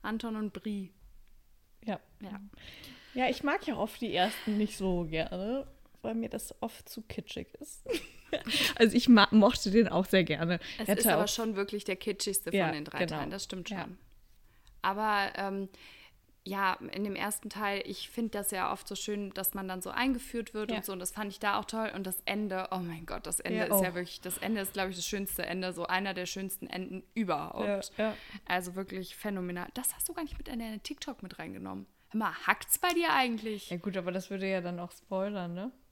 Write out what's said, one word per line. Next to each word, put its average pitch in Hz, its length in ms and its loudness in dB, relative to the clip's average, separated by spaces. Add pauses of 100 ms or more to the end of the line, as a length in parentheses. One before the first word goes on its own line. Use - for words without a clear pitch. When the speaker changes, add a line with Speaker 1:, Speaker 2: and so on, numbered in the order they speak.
Speaker 1:
Anton 220 340 -4
und 214 160 -4
Brie. 202 400 -6 (920)
Speaker 2:
Ja. 214 160 -2 (200)
Speaker 1:
Ja. 202 200 -10 (760)
Speaker 2:
Ja, 254 140 2
ich 254 140 0
mag 302 240 2
ja 277 100 0
oft - 240 -2
die 226 140 -2
ersten 208 440 2
nicht 214 180 0
so 185 280 2
gerne, 190 600 -2 (360)
weil 226 120 -2
mir 226 140 -2
das - 340 -8
oft - 260 -8
zu 226 140 -12
kitschig - 580 -10
ist. - 320 -14
<laughs> 349 60 0 (760)
Also 226 180 8
ich 240 140 6
ma-, 220 220 12
mochte 220 400 8
den 214 180 8
auch 185 160 4
sehr 190 180 6
gerne. 165 380 2 (160)
Speaker 1:
Es 220 100 -4
Speaker 2:
Er 196 60 4
hatte - 80 4
Speaker 1:
ist 226 60 4
aber 170 180 6
Speaker 2:
auch 208 40 0
Speaker 1:
schon 220 280 0
wirklich 202 280 -2
der 185 120 -2
kitschigste 190 580 -2
Speaker 2:
Ja, 185 120 4
Speaker 1:
von 156 80 2
den 151 100 -4
drei 151 220 -8
Speaker 2:
genau. 156 100 -4
Speaker 1:
Teilen, 151 140 -4
das 196 140 -6
stimmt 185 260 -8
Speaker 2:
Ja. 190 140 -4
Speaker 1:
schon. 180 120 -12 (840)
Aber, 202 540 2
ähm, 196 340 -2 (720)
ja, 196 300 2 (180)
in 196 120 -2
dem 196 120 -2
ersten 208 320 -2
Teil, 202 380 -2
ich - 240 -8
find 233 240 -2
das 202 160 -2
ja 185 200 0
oft - 160 -4
so 196 100 -6
schön, 202 360 -4
dass - 220 -2
man 190 120 -4
dann 185 140 -4
so 185 80 -8
eingeführt 240 640 0
wird 214 180 -4
Speaker 2:
Ja. 220 60 0
Speaker 1:
und 202 80 -4
so, 196 80 -6
und 185 60 -4
das 180 140 -4
fand 202 200 -4
ich - 80 -14
da 208 180 2
auch 208 60 -2
toll. 220 300 -2
Und 190 120 -4
das 185 200 -4
Ende, 196 440 -2
oh 185 100 -2
mein 165 260 -6
Gott, - 200 -8
das - 140 -2
Ende 220 200 -2
Speaker 2:
Ja, 214 40 2
Speaker 1:
ist 202 180 6
ja 180 100 2
Speaker 2:
oh. - 20 -10
Speaker 1:
wirklich, 180 260 -6
das 180 160 -6
Ende 214 240 0
ist, 190 140 -4
glaub 190 160 0
ich, 180 60 -6
das 170 100 -4
schönste 196 400 -2
Ende, 185 260 -2
so 170 140 -4
einer 190 260 0
der 180 140 -4
schönsten 190 400 -6
Enden 185 380 -6 (100)
überhaupt. 196 840 -2
Speaker 2:
Ja, 220 140 2
ja. 208 40 -6 (300)
Speaker 1:
Also 180 300 0
wirklich 185 420 -6
phänomenal. 180 560 -4
Das - 240 -4
hast - 100 -4
du 339 60 -6
gar 330 120 -6
nicht - 120 -8
mit - 120 -10
in 240 100 -6
deine 220 220 -6
TikTok - 420 -10
mit 180 160 -12
reingenommen. 185 480 -8 (240)
Hör 214 80 -2
mal, 202 160 0 (120)
hackt's - 300 4
bei 359 160 2
dir 339 220 4
eigentlich? 226 560 2
Speaker 2:
Ja 180 80 -2
gut, 196 180 -4
aber 180 160 -2
das 185 160 -4
würde 196 180 -4
ja 190 140 2
dann 175 200 -4
auch 175 120 -8
spoilern, 190 600 -4
ne? 208 180 -6 (200)